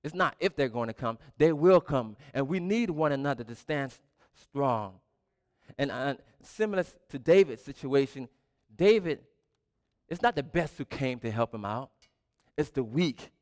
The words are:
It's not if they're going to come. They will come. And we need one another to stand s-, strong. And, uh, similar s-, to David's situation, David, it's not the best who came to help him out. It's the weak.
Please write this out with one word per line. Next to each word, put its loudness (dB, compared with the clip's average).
It's -8
not -2
if -2
they're 0
going -4
to -8
come. -4
They 6
will 6
come. -4
And -2
we -2
need -2
one 0
another -2
to -12
stand -6
s-, -20
strong. -4
And, -2
uh, -4
similar -2
s-, -8
to -12
David's 4
situation, -2
David, 2
it's -6
not 0
the -2
best -4
who -8
came -4
to -4
help -2
him -8
out. -6
It's -2
the -4
weak. -4